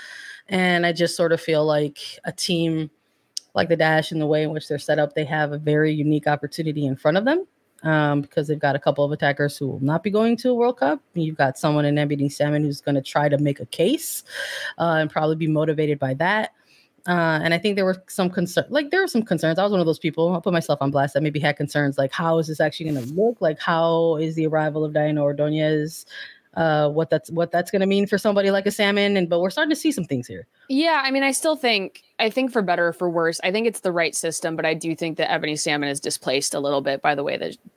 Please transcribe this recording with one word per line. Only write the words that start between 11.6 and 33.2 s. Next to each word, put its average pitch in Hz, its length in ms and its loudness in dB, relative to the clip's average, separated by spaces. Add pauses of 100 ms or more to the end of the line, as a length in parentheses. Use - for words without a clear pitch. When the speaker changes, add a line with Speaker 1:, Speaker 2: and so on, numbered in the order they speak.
Speaker 1:
in 147 140 2
Ebony 143 300 0
Salmon 147 340 0
who's 143 180 -2
gonna 143 220 0
try 147 260 0
to 143 100 0
make 143 200 0
a - 80 -12
case, - 560 -2 (560)
uh, 165 220 2
and 151 100 0
probably 156 240 0
be 160 140 -2
motivated 156 500 0
by 131 160 -2
that. 185 400 -2 (520)
Uh, 165 360 2
and 165 120 0
I 170 40 2
think 202 160 0
there 190 120 0
were 185 200 -2
some 185 240 0
concern, 175 380 -2
like, 285 220 -2
there 370 100 2
were 381 80 0
some 226 140 0
concerns. 165 360 0
I 185 60 2
was 208 80 0
one 190 80 2
of 165 60 2
those 160 120 0
people, 165 340 0
I'll 170 100 -2
put 185 100 0
myself 160 300 0
on 139 80 0
blast, 139 240 0
that 143 80 0
maybe 151 180 -2
had 147 160 2
concerns, 143 420 -2
like, 139 140 0
how 165 260 0
is 160 100 0
this 156 120 -2
actually 156 320 -2
gonna 127 140 -4
look? 196 340 0
Like, 156 180 0
how 165 580 2
is 160 200 -2
the 160 100 0
arrival 156 380 0
of 151 80 -4
Diana 151 300 2
Ordonez, 151 840 0 (500)
uh, 151 360 2
what 156 180 -2
that's, - 220 -2
what 170 220 -2
that's 175 180 -2
gonna 190 160 0
mean 196 200 2
for 202 120 0
somebody 202 320 2
like 196 160 2
a 208 40 0
Salmon? 202 460 2
And, 175 120 0
but 170 120 2
we're 185 100 0
starting 302 200 0
to 311 60 0
see 311 160 -2
some 180 120 -4
things 127 220 -6
here. 92 200 -14 (220)
Speaker 2:
Yeah, 302 340 2
I 269 80 0
mean, 269 120 2
I 277 80 2
still 311 260 0
think, 214 460 0 (160)
I 220 100 2
think 254 240 -2
for 240 100 2
better 175 260 2
or 165 40 -2
for 180 160 -2
worse, 165 360 0